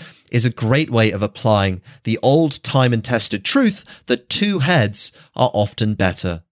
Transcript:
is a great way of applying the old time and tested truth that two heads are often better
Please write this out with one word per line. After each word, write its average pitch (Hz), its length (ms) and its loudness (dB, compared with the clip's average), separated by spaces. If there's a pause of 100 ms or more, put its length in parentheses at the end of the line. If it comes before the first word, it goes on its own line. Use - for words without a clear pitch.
(300)
is 117 140 0
a 123 60 0
great 131 400 0
way 113 220 2
of 101 100 -4
applying 98 580 0 (240)
the 110 180 -2
old 147 400 2
time 127 300 2
and 113 120 -2
tested 110 380 -2
truth - 640 -2
that - 220 -2
two 202 300 0
heads 131 520 0 (240)
are - 200 0
often 107 400 -2
better 90 580 -2